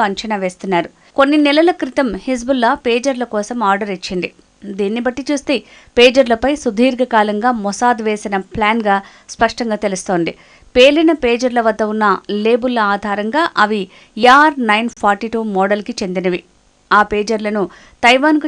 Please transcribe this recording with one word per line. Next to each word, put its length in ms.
అంచనా 360
వేస్తున్నారు. 460
కొన్ని 260
నెలల 260
క్రితం 280
హిజ్బుల్లా 460
పేజర్ల 360
కోసం 340
ఆర్డర్ 280
ఇచ్చింది. 340
దీన్ని 260
బట్టి 240
చూస్తే 260
పేజర్లపై 520
సుదీర్ఘకాలంగా 880
మొసాద్ 440
వేసిన 280
ప్లాన్గా 420
స్పష్టంగా 500
తెలుస్తోంది. 480
పేలిన 360
పేజర్ల 420
వద్ద 160
ఉన్న 120
లేబుల్ల 360
ఆధారంగా 480
అవి 180
ఏఆర్ 280
నైన్ 180
ఫార్టీ 320
టూ 60
మోడల్కి 380
చెందినవి. 400
ఆ 100
పేజర్లను 520
తైవాన్కు 420